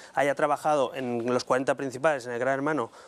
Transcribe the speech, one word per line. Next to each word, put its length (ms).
haya 200
trabajado 640
en 380
los 100
cuarenta 320
principales, 500
en 60
el 80
Gran 140
Hermano 360